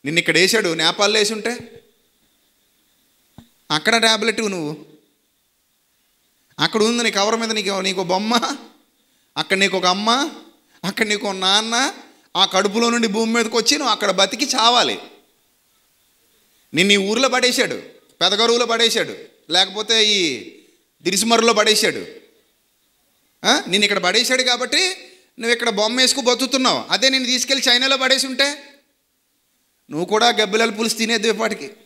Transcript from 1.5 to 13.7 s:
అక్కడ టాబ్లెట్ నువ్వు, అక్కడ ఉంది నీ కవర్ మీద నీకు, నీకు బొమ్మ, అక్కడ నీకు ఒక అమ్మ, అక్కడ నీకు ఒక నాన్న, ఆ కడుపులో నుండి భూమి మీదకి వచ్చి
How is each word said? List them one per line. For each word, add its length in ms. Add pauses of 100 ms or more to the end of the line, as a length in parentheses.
అక్కడ 260
టాబ్లెట్ 440
నువ్వు, 360 (1800)
అక్కడ 240
ఉంది 200
నీ 80
కవర్ 240
మీద 160
నీకు, 280
నీకు 240
బొమ్మ, 540 (800)
అక్కడ 200
నీకు 200
ఒక 80
అమ్మ, 440 (560)
అక్కడ 200
నీకు 220
ఒక 80
నాన్న, 580 (420)
ఆ 100
కడుపులో 440
నుండి 180
భూమి 260
మీదకి 240
వచ్చి 200